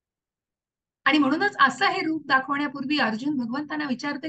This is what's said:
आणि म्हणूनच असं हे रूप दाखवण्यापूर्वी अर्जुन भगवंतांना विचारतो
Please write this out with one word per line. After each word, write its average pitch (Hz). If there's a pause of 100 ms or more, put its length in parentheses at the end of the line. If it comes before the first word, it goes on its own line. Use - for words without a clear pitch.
(1040)
आणि 277
म्हणूनच 320
असं 269
हे 381
रूप 320
दाखवण्यापूर्वी 277
अर्जुन 240
भगवंतांना 294
विचारतो 285